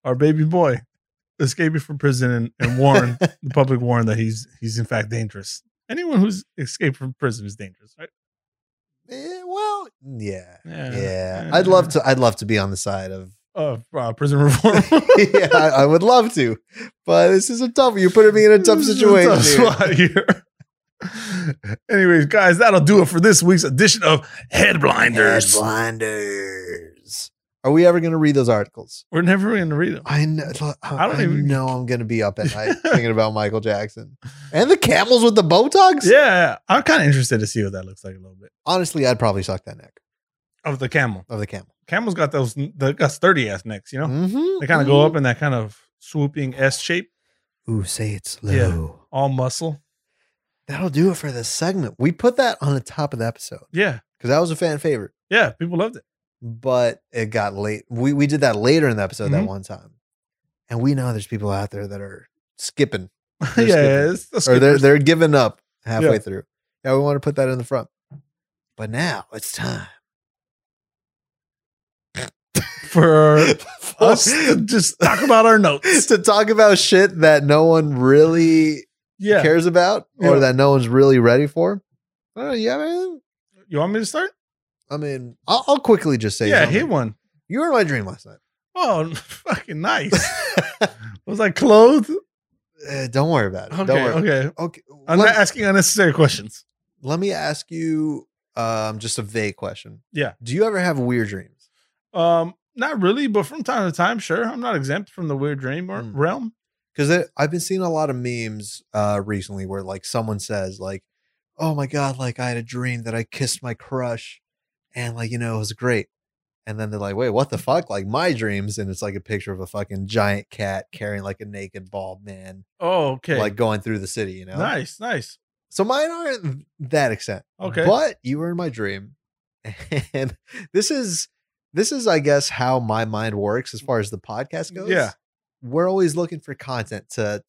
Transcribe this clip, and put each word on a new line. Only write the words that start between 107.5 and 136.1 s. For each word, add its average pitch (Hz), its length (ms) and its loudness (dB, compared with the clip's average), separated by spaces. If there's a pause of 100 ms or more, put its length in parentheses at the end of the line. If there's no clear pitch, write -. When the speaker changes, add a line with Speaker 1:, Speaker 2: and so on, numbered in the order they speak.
Speaker 2:
been 170 100 -6
seeing 190 200 -4
a 175 80 -4
lot 156 200 -2
of 127 80 -6
memes, 113 640 -8 (100)
uh, 104 300 -2
recently 98 420 -8
where, 98 180 -10
like, 95 200 -14
someone 110 360 -6
says, 98 400 -8
like, 95 240 -12 (540)
"Oh 160 160 -4
my 143 140 -6
God, 135 300 -4
like, 127 220 -8
I 123 100 -6
had 120 80 -6
a 117 60 -10
dream 123 400 -8
that 113 120 -8
I 113 80 -6
kissed - 400 -8
my 120 100 -10
crush." - 680 -10 (540)
And, 120 200 -8
like, 113 160 -8
you 120 60 -8
know, 117 180 -6
it 110 40 -4
was 107 140 -8
great. 120 340 -2 (600)
And 107 120 -12
then 107 120 -8
they're 104 80 -10
like, 101 160 -6
"Wait, 123 160 -4
what 131 180 -2
the 127 80 -8
fuck?" 147 320 -4
Like, 101 160 -8
my 147 280 -4
dreams, 104 440 -6
and 98 120 -8
it's, 92 120 -10
like, 101 140 -8
a 98 40 -10
picture 101 320 -10
of 92 80 -12
a 92 80 -10
fucking 98 400 -10
giant 101 440 -2
cat 98 400 -8
carrying, 104 320 -10
like, 98 180 -12
a 107 40 -16
naked 98 440 -18
bald 95 340 -14
man, 95 420 -20 (140)
Speaker 1:
Oh, 170 340 -2
okay. 135 260 -6
Speaker 2:
like, 104 160 -4
going 107 260 -2
through 110 180 -6
the 95 80 -10
city, 98 260 -8
you 92 120 -20
know? 95 120 -12
Speaker 1:
Nice, 170 420 -8
nice. 208 380 -10 (320)
Speaker 2:
So - 140 -4
mine 285 280 -2
aren't 285 320 -8
th-, 135 120 -6 (260)
that 139 300 0
extent. 101 320 -10 (160)
Speaker 1:
Okay. 165 260 -4
Speaker 2:
But 240 380 2
you 131 160 -6
were 170 120 -6
in 170 60 -6
my 175 120 -6
dream. 104 460 -10 (500)
<laughs> - 480 -8
And 135 240 -6 (360)
this 214 180 0
is, 220 380 -6 (440)
this 202 180 -2
is, 247 160 -4
I 165 120 2
guess, 143 300 0
how 127 300 -2
my 113 260 -4
mind 110 300 -6
works 104 380 -6
as 113 80 -16
far 120 180 -4
as 101 120 -6
the 104 80 -12
podcast 143 540 -12
goes. 185 160 -12
Speaker 1:
Yeah. 143 220 -2 (520)
Speaker 2:
We're 151 260 -4
always 180 260 0